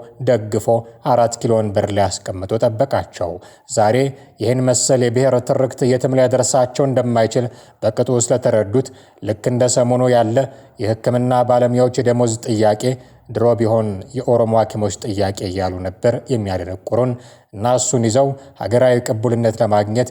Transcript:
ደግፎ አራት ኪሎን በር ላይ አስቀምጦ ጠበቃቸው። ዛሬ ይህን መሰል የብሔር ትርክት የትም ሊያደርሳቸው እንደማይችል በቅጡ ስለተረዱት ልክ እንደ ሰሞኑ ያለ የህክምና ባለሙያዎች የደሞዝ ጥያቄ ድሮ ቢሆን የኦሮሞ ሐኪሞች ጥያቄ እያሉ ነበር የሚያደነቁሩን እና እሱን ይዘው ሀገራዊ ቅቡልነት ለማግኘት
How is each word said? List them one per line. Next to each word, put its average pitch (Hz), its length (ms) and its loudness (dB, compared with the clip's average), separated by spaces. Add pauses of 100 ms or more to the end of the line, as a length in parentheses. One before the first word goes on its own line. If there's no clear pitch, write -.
(240)
ደግፎ 110 440 -2 (380)
አራት 123 320 2
ኪሎን 110 340 0
በር 101 180 -2
ላይ 101 160 0
አስቀምጦ 95 540 -8
ጠበቃቸው። 110 720 -2 (380)
ዛሬ 113 280 2 (420)
ይህን 123 240 0
መሰል 127 400 2
የብሔር 123 400 2
ትርክት 127 400 -2
የትም 127 320 0
ሊያደርሳቸው 127 720 2
እንደማይችል 120 600 0 (320)
በቅጡ 117 400 0
ስለተረዱት 117 720 0 (340)
ልክ 107 220 -6
እንደ 123 260 0
ሰሞኑ 123 380 2
ያለ 117 280 2 (420)
የህክምና 123 540 0 (100)
ባለሙያዎች 123 540 2
የደሞዝ 120 360 2 (100)
ጥያቄ 107 380 0 (480)
ድሮ 110 160 0 (100)
ቢሆን 110 320 2 (240)
የኦሮሞ 117 420 0
ሐኪሞች 107 480 0
ጥያቄ 98 400 -4
እያሉ 92 380 -4
ነበር 92 340 -2 (140)
የሚያደነቁሩን 104 840 -4 (400)
እና 113 220 -2
እሱን 123 300 0
ይዘው 123 240 2 (280)
ሀገራዊ 123 460 2
ቅቡልነት 117 560 0
ለማግኘት 104 540 0